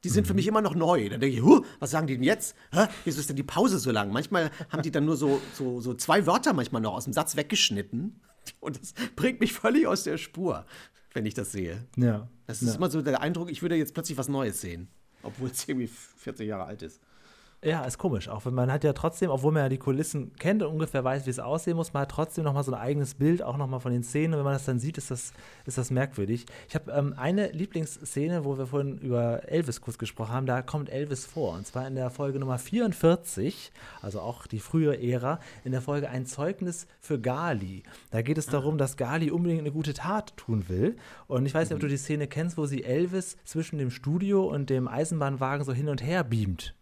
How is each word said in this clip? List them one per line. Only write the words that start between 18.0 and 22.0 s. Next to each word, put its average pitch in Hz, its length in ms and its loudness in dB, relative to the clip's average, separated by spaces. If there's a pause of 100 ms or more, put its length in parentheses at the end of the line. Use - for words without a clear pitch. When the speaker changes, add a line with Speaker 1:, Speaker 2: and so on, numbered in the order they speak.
Speaker 2:
Auch 107 160 -8
wenn 123 80 -2
man 127 180 2
hat 143 120 0
ja 143 100 4
trotzdem, - 340 0
obwohl 139 240 2
man 151 120 4
ja 135 40 2
die 131 80 2
Kulissen 139 640 -2
kennt 208 240 2
und 151 100 -2
ungefähr 156 320 0
weiß, 135 220 0
wie 131 40 -2
es 120 80 -2
aussehen 160 380 -2
muss, 165 160 -2
man 143 120 0